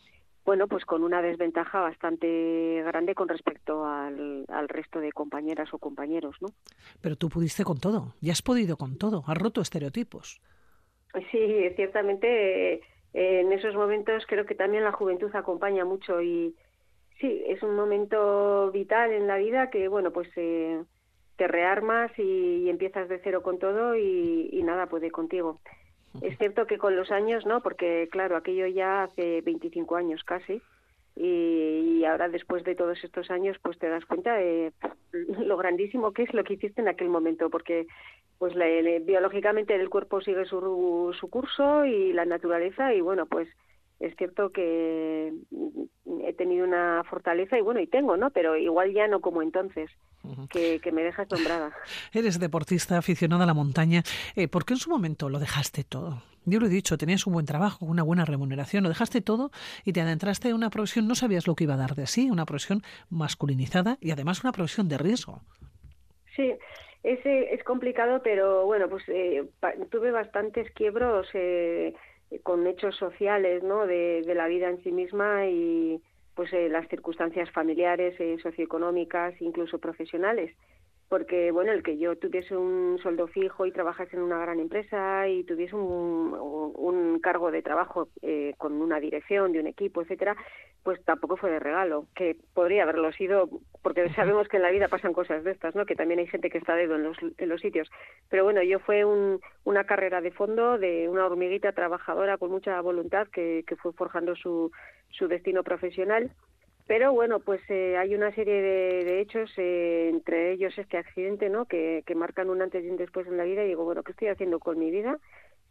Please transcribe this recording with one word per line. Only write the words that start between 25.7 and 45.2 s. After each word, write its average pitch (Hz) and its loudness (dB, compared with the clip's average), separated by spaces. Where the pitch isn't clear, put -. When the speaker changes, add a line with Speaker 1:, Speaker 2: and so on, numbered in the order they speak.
Speaker 2:
Ujú. - -8
Speaker 1:
Es 156 -6
cierto 214 0
que 220 -2
con 196 2
los 185 -2
años, 214 0
¿no? 233 0
Porque, 170 0
claro, 190 0
aquello 185 0
ya 190 0
hace 170 -2
veinticinco 165 -2
años 170 -2
casi 190 -6
y, 165 2
y 160 4
ahora 160 2
después 175 -4
de 180 -2
todos 175 -2
estos 175 -8
años, 190 -2
pues 170 -6
te 170 -2
das 165 -2
cuenta 233 0
de 165 2
lo 185 0
grandísimo 202 0
que 240 0
es 240 -2
lo 214 2
que 202 -4
hiciste 208 -4
en 214 4
aquel 175 0
momento, 165 0
porque 165 -2
pues 175 -2
la, 175 4
el, 165 4
biológicamente 196 2
el 185 0
cuerpo 196 -2
sigue 190 -2
su, 180 0
su 180 -10
curso 285 2
y 196 2
la 170 2
naturaleza 175 0
y 196 4
bueno, 175 0
pues 165 -2
es 165 -6
cierto 185 -2
que 160 0